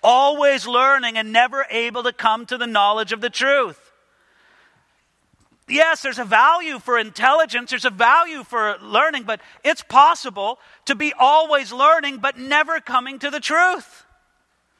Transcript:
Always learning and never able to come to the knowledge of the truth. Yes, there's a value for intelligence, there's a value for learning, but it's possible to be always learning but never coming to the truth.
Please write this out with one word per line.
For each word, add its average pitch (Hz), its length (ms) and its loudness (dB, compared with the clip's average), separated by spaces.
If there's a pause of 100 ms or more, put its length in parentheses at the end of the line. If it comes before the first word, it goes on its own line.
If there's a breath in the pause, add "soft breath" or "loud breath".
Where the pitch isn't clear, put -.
Always 277 640 4
learning 247 500 2
and 220 140 -6
never 247 380 0
able 233 340 -6
to 240 80 -4
come 226 360 -2
to 247 100 -8
the 240 100 -6
knowledge 214 460 0
of 214 80 -8
the 240 80 -4
truth. 254 500 -2 (1900 soft breath)
Yes, 311 340 0
there's 247 180 -8
a 240 60 -6
value 277 540 2
for 240 200 -2
intelligence, 240 720 -2
there's 254 140 -6
a 254 40 2
value 269 540 0
for 214 380 -4
learning, 247 420 -2
but 208 160 -6 (240 loud breath)
it's 302 180 0
possible 254 800 2 (260 soft breath)
to 277 80 -2
be 294 240 -4
always 285 540 2
learning 285 460 0
but 254 200 -4
never 294 440 -2
coming 262 380 -6
to 285 120 -6
the 294 80 -8
truth. 349 680 -2 (760)